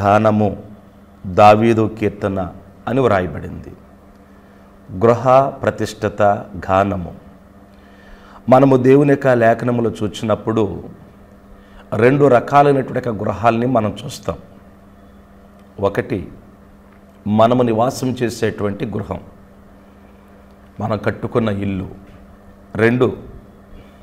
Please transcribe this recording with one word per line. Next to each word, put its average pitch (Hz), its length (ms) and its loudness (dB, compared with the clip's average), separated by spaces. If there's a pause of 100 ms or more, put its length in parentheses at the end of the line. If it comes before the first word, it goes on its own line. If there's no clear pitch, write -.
గానము 107 560 2 (720)
దావీదు 107 720 4
కీర్తన 98 500 -4 (400)
అని 123 120 0
వ్రాయబడింది. 90 720 -2 (1300)
గృహ 127 420 4
ప్రతిష్ఠిత 107 720 -4 (480)
గానము. 95 420 0 (1400)
మనము 131 280 6
దేవుని 135 340 4
యొక్క 139 160 0
లేఖనములు 117 760 0
చూసినప్పుడు 104 840 -4 (1080)
రెండు 131 300 4
రకాలైనటువంటి 135 840 2
యొక్క 104 160 -6
గృహాలని 113 420 0
మనం 107 380 -2
చూస్తాం. - 320 -10 (1400)
ఒకటి 98 480 -4 (1000)
మనము 113 360 2
నివాసం 123 600 -2
చేసేటువంటి 104 640 -4
గృహం, 98 340 -8 (1600)
మనం 104 180 -4
కట్టుకున్న 113 500 -4
ఇల్లు. 98 400 -6 (880)
రెండు, 117 400 2 (880)